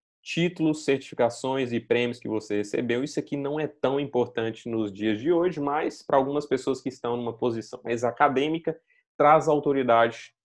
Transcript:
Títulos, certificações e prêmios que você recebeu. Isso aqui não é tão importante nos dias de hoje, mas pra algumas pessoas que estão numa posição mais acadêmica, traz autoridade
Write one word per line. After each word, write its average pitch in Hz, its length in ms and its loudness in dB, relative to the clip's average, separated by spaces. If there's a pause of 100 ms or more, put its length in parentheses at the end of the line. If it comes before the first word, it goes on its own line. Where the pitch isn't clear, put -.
(240)
Títulos, 160 600 0
certificações 131 880 -2
e 117 80 -2
prêmios 120 400 0
que - 80 -12
você 107 300 -2
recebeu. 120 460 0
Isso - 160 -4
aqui 143 180 -6
não 143 220 -4
é 151 80 -2
tão 139 320 0
importante 120 680 -2
nos 113 240 -2
dias 107 300 -2
de 151 100 0
hoje, 170 280 2
mas 143 420 -4
pra - 160 2
algumas 143 280 0
pessoas 131 360 -2
que 135 80 -6
estão 120 260 -4
numa 117 220 -6
posição 113 460 -4
mais 117 200 -2
acadêmica, 147 760 0 (360)
traz 147 320 6
autoridade 135 960 2